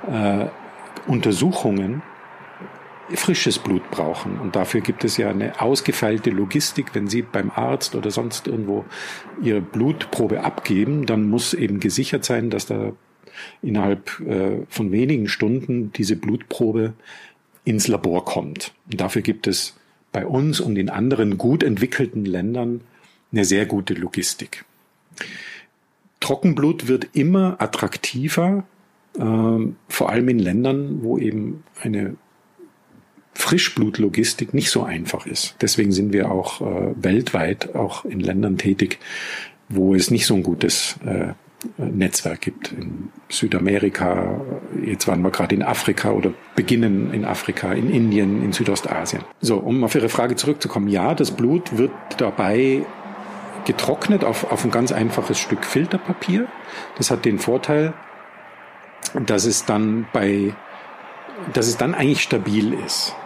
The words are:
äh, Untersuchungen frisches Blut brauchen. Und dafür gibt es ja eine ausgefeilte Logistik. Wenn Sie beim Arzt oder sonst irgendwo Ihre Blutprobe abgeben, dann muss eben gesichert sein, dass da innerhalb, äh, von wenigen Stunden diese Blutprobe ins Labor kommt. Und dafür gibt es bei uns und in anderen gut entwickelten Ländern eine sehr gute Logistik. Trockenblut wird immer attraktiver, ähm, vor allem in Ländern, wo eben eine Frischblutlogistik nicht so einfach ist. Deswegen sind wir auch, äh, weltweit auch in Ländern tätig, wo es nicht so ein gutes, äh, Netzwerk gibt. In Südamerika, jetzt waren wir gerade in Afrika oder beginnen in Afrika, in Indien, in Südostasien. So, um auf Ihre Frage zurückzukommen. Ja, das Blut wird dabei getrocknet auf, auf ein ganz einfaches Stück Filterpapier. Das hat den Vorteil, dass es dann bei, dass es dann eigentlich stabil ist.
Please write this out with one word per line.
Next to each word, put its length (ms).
äh, 400
Untersuchungen 960
frisches 440
Blut 320
brauchen. 480
Und 180
dafür 240
gibt 240
es 140
ja 100
eine 320
ausgefeilte 680
Logistik. 640
Wenn 140
Sie 120
beim 300
Arzt 440
oder 160
sonst 360
irgendwo 400
Ihre 180
Blutprobe 840
abgeben, 600
dann 240
muss 240
eben 260
gesichert 460
sein, 240
dass 160
da 280
innerhalb, 600
äh, 480
von 240
wenigen 360
Stunden 640
diese 240
Blutprobe 800
ins 220
Labor 380
kommt. 480
Und 100
dafür 200
gibt 260
es 300
bei 140
uns 360
und 160
in 120
anderen 480
gut 280
entwickelten 600
Ländern 560
eine 140
sehr 220
gute 260
Logistik. 720
Trockenblut 680
wird 240
immer 460
attraktiver, 1040
ähm, 580
vor 200
allem 200
in 100
Ländern, 640
wo 160
eben 460
eine 340
Frischblutlogistik 1160
nicht 160
so 140
einfach 420
ist. 380
Deswegen 280
sind 220
wir 180
auch, 300
äh, 320
weltweit 720
auch 300
in 160
Ländern 380
tätig, 400
wo 240
es 160
nicht 160
so 80
ein 80
gutes, 540
äh, 260
Netzwerk 640
gibt. 300
In 360
Südamerika, 1080
jetzt 240
waren 140
wir 80
gerade 240
in 80
Afrika 480
oder 240
beginnen 580
in 100
Afrika, 480
in 160
Indien, 560
in 80
Südostasien. 720
So, 160
um 260
auf 120
Ihre 160
Frage 260
zurückzukommen. 520
Ja, 260
das 160
Blut 480
wird 140
dabei 640
getrocknet 600
auf, 280
auf 100
ein 80
ganz 220
einfaches 460
Stück 260
Filterpapier. 840
Das 120
hat 140
den 140
Vorteil, 560
dass 220
es 180
dann 480
bei, 420
dass 120
es 120
dann 160
eigentlich 280
stabil 520
ist. 520